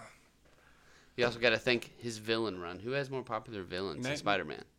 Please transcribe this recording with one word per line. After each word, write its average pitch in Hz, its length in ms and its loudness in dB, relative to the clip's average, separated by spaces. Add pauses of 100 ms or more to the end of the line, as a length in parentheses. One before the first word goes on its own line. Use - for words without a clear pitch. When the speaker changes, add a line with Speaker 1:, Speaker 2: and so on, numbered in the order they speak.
(1160)
Speaker 1:
You 123 80 4
also 120 160 2
gotta 113 180 6
think 120 400 2
his 113 200 -6
villain 107 420 0
run. 87 180 -6
Who 113 140 -6
has 139 180 -2
more 131 140 -4
popular 113 400 -4
villains 90 400 -4
than 131 80 0
Speaker 2:
Now 151 40 -4
Speaker 1:
Spider-Man? 92 460 0 (160)